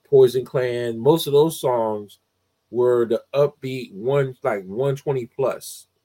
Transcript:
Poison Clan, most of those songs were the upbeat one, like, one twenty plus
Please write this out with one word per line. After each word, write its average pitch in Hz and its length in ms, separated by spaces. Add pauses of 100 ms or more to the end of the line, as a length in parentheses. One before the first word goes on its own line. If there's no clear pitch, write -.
Poison 131 400
Clan, 120 560
most 151 280
of 139 60
those 156 260
songs 110 600 (520)
were 120 340
the 113 180 (100)
upbeat 131 600
one, 131 500
like, 107 220
one 127 300
twenty 135 320
plus - 600 (160)